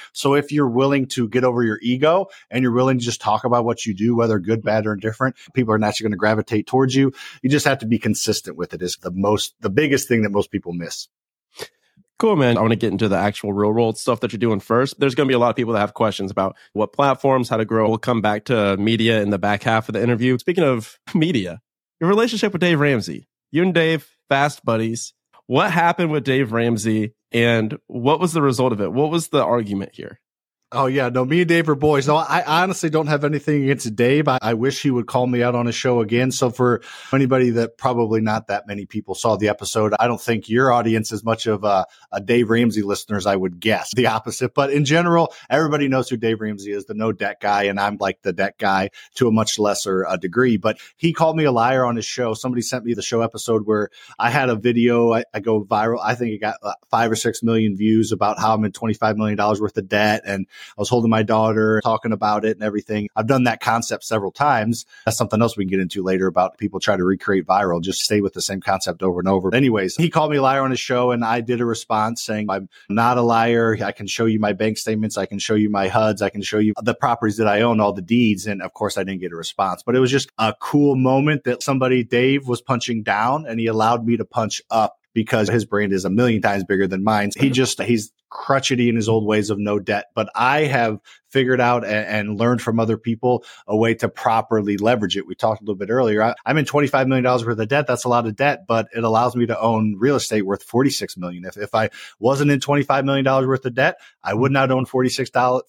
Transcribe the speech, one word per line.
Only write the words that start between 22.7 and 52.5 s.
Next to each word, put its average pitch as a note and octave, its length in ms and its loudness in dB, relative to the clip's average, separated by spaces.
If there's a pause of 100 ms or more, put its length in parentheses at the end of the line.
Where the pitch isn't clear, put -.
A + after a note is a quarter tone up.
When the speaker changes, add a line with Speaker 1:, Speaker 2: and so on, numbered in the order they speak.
Speaker 2:
Ramsey. A#2 480 -2 (240)
You D#3+ 120 2
and F#3 100 2
Dave, D#3+ 360 0 (180)
fast C#3+ 380 0
buddies. A2+ 480 -2 (340)
What E3 240 2
happened E3+ 400 2
with D3 140 -2
Dave C3 260 0
Ramsey A2+ 640 0 (160)
and A#2 460 2 (100)
what B2+ 320 0
was E3 140 0
the D#3+ 80 0
result B2+ 320 2
of G#2 80 -4
it? F2 100 -2
What D3 200 0
was E3 180 -4
the C#3 140 2
argument G#2 500 -2
here? - 260 -16 (520)
Speaker 1:
Oh, C3 160 0
yeah. C3 200 0
No, B2+ 160 0
me D#3 180 2
and E3+ 60 2
Dave E3 220 2
are D3 60 4
boys. C#3 320 2
No, D3+ 100 4
I D#3+ 280 0
honestly E3+ 440 0
don't D#3 180 0
have D3+ 160 0
anything D3 400 0
against C3 320 -2
Dave. C3+ 320 4
I, C3 140 2
I A2+ 140 0
wish C3 260 -2
he C#3+ 100 2
would A#2+ 140 0
call B2+ 200 0
me B2 160 0
out A#2+ 140 2
on A#2+ 120 0
his A#2 80 -2
show B2 260 0
again. A#2+ 300 2
So C3 180 0
for B2 320 0 (320)
anybody C3 380 4
that A#2 260 -2
probably A#2 420 0
not A2 280 -2
that G2+ 200 -4
many G2+ 180 -8
people - 300 -10
saw A2 220 0
the G#2 100 0
episode, G#2 520 0
I A#2 80 4
don't A#2 120 -2
think A2+ 300 -4
your B2 240 4
audience A2+ 400 0
is G#2 100 -8
much A2+ 220 -2
of G#2 180 0
a, G2 220 2 (260)
a - 80 -6
Dave A#2+ 300 2
Ramsey A2+ 320 2
listener G2+ 340 -4
as F#2+ 100 -4
I G2 120 2
would F2+ 220 -4
guess. G#2+ 360 -4
The A#2+ 120 2
opposite. A2+ 460 -4
But C#3 200 0
in D3 100 2
general, E3+ 500 2 (160)
everybody D3 380 2
knows C3 220 0
who B2 80 -4
Dave A2 240 -2
Ramsey G#2 320 -6
is, G2 120 -6
the G#2 100 -10
no A2 180 -2
debt G2+ 260 -6
guy. G2+ 260 0
And G2+ 140 0
I'm, G2+ 180 0
like, F#2+ 260 -4
the F#2 100 -2
debt G2 240 -2
guy G2 320 0 (240)
to B2 140 2
a A2 40 4
much - 280 0
lesser, F#2+ 460 0
uh, F#2 120 -2
degree. A2 400 0
But G#2+ 220 -2 (180)
he E3+ 160 0
called D#3+ 240 0
me D#3 80 2
a C3+ 80 4
liar B2+ 320 2
on A#2+ 100 0
his A2 100 -6
show. A#2 280 -4
Somebody A#2+ 300 -4